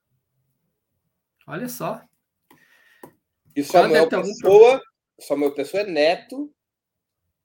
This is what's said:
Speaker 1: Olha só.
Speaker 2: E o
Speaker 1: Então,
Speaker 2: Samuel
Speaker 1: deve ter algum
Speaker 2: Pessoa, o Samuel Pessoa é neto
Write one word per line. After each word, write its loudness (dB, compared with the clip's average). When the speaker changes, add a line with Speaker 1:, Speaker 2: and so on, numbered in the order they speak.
Speaker 1:
Olha -12
só. -12
Speaker 2:
E -4
o -6
Speaker 1:
Então, -6
Speaker 2:
Samuel 2
Speaker 1:
deve 2
ter -6
algum -4
Speaker 2:
Pessoa, 4
o -20
Samuel -4
Pessoa -8
é -6
neto -4